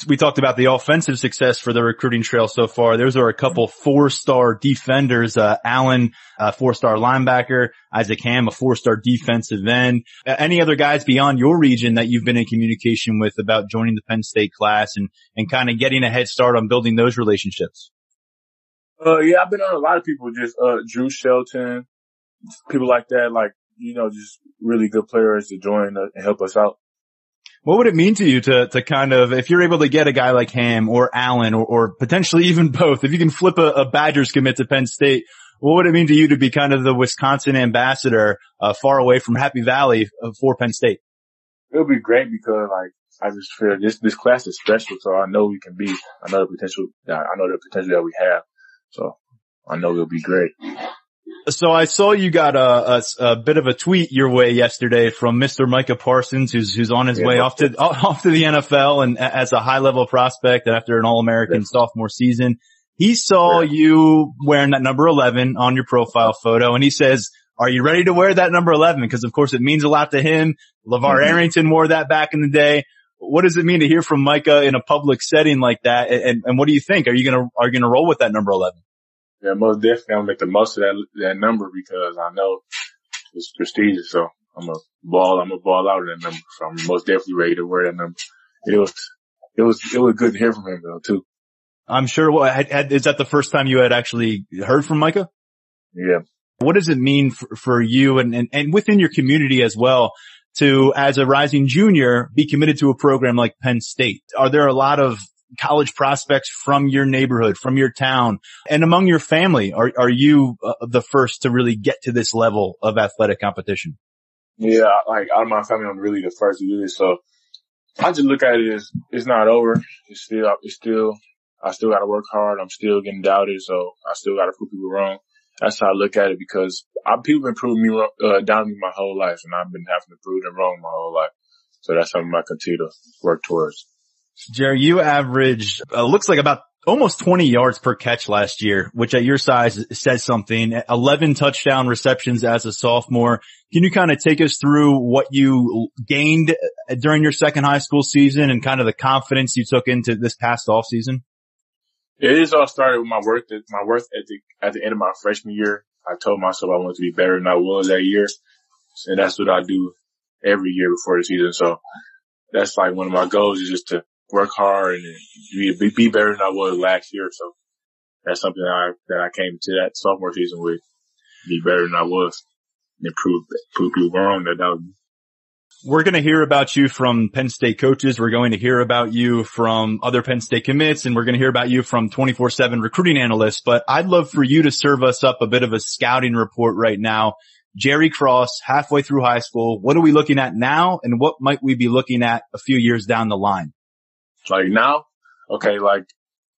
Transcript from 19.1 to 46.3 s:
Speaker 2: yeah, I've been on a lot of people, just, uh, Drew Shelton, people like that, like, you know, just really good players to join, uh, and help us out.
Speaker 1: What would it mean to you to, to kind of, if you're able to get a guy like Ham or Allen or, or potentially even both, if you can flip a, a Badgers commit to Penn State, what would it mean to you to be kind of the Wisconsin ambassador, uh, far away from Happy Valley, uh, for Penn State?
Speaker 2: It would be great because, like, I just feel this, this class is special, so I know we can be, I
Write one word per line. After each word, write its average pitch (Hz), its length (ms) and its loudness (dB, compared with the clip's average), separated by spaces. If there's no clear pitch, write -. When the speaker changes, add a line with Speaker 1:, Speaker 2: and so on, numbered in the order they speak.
Speaker 2:
yeah, 170 220 4
I've 185 80 -4
been 196 120 -4
on 190 120 -2
a 156 40 -4
lot 160 180 0
of 175 80 -4
people, 131 340 -8
just, 120 240 -8
uh, 123 140 2
Drew 123 220 -6
Shelton, 127 800 -4
people 127 180 -2
like 120 220 0
that, 120 240 0
like, 107 200 -2
you 120 160 -12
know, 113 160 -4
just 104 300 -18
really 110 300 0
good 107 180 -2
players 107 400 0
to 95 100 -16
join, 101 380 -4
uh, 98 180 -6
and 95 80 -18
help 101 200 -2
us 95 120 -6
out. 104 220 0
Speaker 1:
What 175 160 2
would 240 80 4
it 196 80 2
mean 180 220 4
to 196 120 2
you 127 140 2
to, 123 260 2
to 127 140 -4
kind 135 320 0
of, 123 180 4
if 127 160 -2
you're 175 140 4
able 170 160 2
to 151 100 2
get 147 180 2
a 143 60 2
guy 127 200 0
like 123 180 2
Ham 120 400 0
or 123 240 2
Allen 123 400 0
or, 113 100 0
or 113 300 0
potentially 170 540 0
even 165 200 2
both, 139 360 2
if 135 80 -2
you 175 60 0
can 165 120 2
flip 180 260 0
a, 165 140 4
a 135 200 0
Badgers 143 420 0
commit 131 240 0
to 127 100 -4
Penn 135 200 0
State, 135 380 0
what 151 160 2
would 180 100 4
it 170 60 2
mean 170 160 4
to 151 60 6
you 151 140 6
to 143 80 4
be 131 140 0
kind 143 240 0
of 131 100 0
the 131 100 2
Wisconsin 135 600 0
ambassador, 120 840 0
uh, 104 140 0
far 135 240 0
away 127 200 4
from 117 160 -4
Happy 127 280 -2
Valley, 123 480 0
uh, 113 160 -10
for 131 180 0
Penn 120 180 -4
State? 113 260 0
Speaker 2:
It 151 80 -2
would 156 100 2
be 127 120 2
great 117 300 0
because, 107 400 -4
like, 92 200 -6
I 101 120 -6
just 98 240 -18
feel 101 220 0
this, 107 180 -2
this 110 160 -2
class 123 320 0
is 92 160 -12
special, 107 380 -2
so 95 140 -4
I 95 120 0
know 104 200 0
we 101 120 -6
can 92 160 -20
be, 98 140 -8
I 90 80 -14